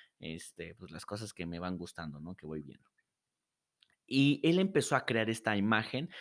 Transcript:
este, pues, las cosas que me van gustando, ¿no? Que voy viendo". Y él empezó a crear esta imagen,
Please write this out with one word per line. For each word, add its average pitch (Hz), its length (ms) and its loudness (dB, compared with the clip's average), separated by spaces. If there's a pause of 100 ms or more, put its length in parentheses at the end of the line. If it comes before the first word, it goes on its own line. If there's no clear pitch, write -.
(180)
este, 85 560 -12
pues, 90 160 -16
las 80 160 -12
cosas 104 260 -8
que 87 140 -8
me 85 140 -6
van 90 180 -4
gustando, 82 420 -10
¿no? 85 140 -12
Que - 120 -18
voy 78 160 -6
viendo". - 280 -18 (1200)
Y 139 300 6
él 170 160 6
empezó 185 380 2
a 127 100 2
crear 113 240 2
esta 110 260 0
imagen, 110 540 2 (100)